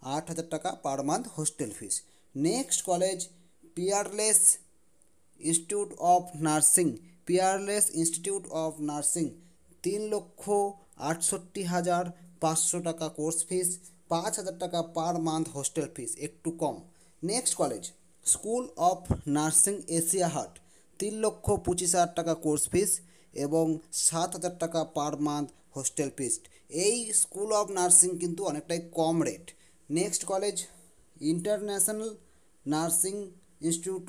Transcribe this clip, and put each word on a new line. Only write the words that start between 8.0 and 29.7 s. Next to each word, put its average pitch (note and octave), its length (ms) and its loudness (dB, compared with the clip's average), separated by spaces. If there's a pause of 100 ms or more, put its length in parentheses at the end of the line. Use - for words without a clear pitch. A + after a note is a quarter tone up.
Institute F3 440 -2 (160)
of D#3+ 100 -4 (180)
Nursing, D3 400 -2 (540)
তিন G3+ 160 -2 (120)
লক্ষ G3 300 -8 (680)
আটষট্টি F3+ 520 -4 (100)
হাজার F3 320 2 (380)
পাঁচশো D#3+ 360 2 (100)
টাকা D#3 180 -6 (120)
কোর্স D#3+ 200 -2 (100)
ফিস, F#3 200 0 (440)
পাঁচ F3 260 -2
হাজার F#3 240 -6
টাকা F3 180 -2 (160)
per E3+ 180 0 (120)
month D#3+ 300 0
হোস্টেল C#3+ 380 -4
ফিস, A#2+ 160 -8 (160)
একটু - 220 -8 (140)
কম। C#3+ 140 -2 (540)
নেক্সট B3 300 0
কলেজ A#2+ 240 -2 (480)
School A#3+ 320 0 (240)
of F#3 100 2 (380)
Nursing, D#3 420 4 (200)
এশিয়া F3 360 2
হাট, A#2+ 180 -4 (480)
তিন G#3 140 -4 (100)
লক্ষ G#3+ 220 -2 (200)
পঁচিশ F3+ 280 0
হাজার F3 240 4
টাকা E3 160 2 (100)
কোর্স D3+ 280 2
ফিস F#3 180 2 (560)
এবং D#3+ 200 4 (400)
সাত E3+ 300 2
হাজার F3 260 -2
টাকা E3+ 180 0 (160)
per D3 160 0 (140)
month D3 240 -2 (260)
হোস্টেল C#3 400 -2
ফিস। B2 180 -2 (520)
এই A3+ 100 4 (260)
School G#3 280 -4 (100)
of G#3 60 0 (120)
Nursing F3+ 440 8
কিন্তু E3+ 280 -4
অনেকটাই D3+ 300 -4 (180)
কম E3 180 4 (120)
রেট। - 180 -10 (520)